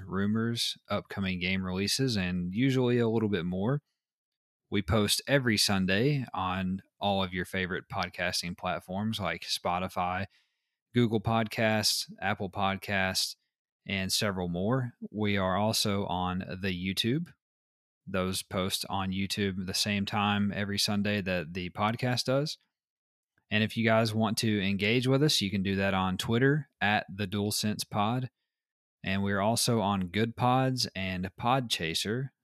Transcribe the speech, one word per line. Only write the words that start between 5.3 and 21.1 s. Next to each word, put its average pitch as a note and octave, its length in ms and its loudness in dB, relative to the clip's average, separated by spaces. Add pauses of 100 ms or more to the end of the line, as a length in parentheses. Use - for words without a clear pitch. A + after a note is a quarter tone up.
Sunday G#2 720 2
on F#2 520 -2 (180)
all G2 220 2
of F2+ 100 -6
your F2+ 120 -2
favorite F#2 460 -4
podcasting F2+ 640 -4
platforms F#2+ 640 -4
like F2 220 -4
Spotify, F2+ 840 -2 (640)
Google A2+ 260 4
Podcasts, A2 840 2 (160)
Apple G2 300 -2
Podcasts, G2 840 0 (520)
and F#2+ 260 -2
several F#2 340 0
more. A2+ 460 0 (180)
We G#2 260 0
are F#2 200 2
also G#2 480 2
on F2+ 400 -2 (160)
the G2 100 -2
YouTube. F#2+ 580 -2 (800)
Those F#2+ 340 -2
post G2 480 -2
on F#2+ 220 -2
YouTube F#2+ 560 -2
the F#2 80 -4
same G2+ 320 0
time G2+ 460 2
every G2+ 260 -2
Sunday G#2 420 0